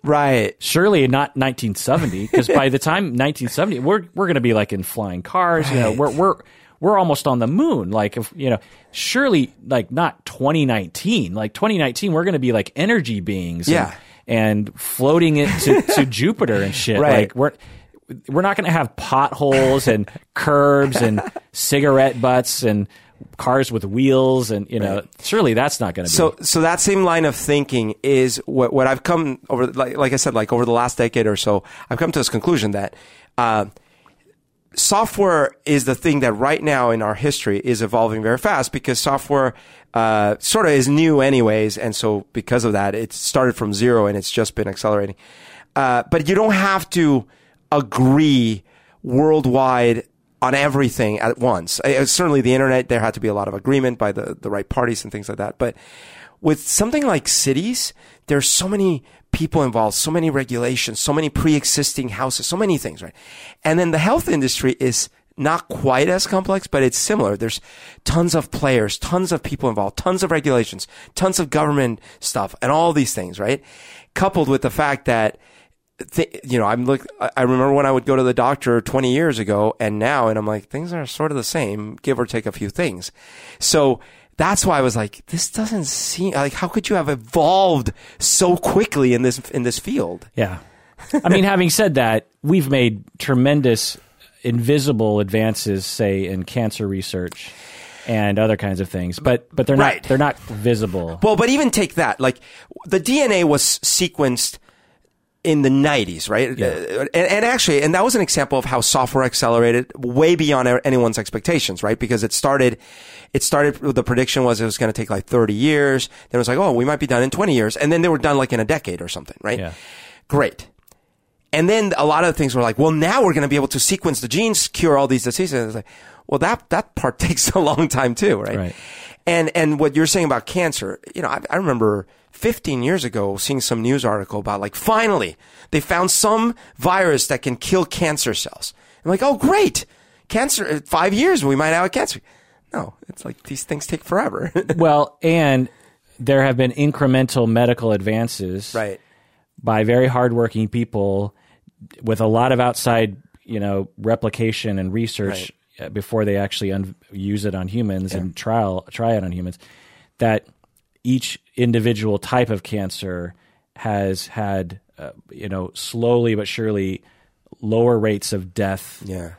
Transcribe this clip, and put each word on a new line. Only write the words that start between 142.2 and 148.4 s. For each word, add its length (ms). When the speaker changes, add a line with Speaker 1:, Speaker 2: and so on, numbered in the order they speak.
Speaker 1:
No, 220
it's 160
like 180
these 220
things 240
take 160
forever. 480
<laughs> 120
Speaker 2:
Well, 440
and 480
there 240
have 120
been 160
incremental 760
medical 420
advances 800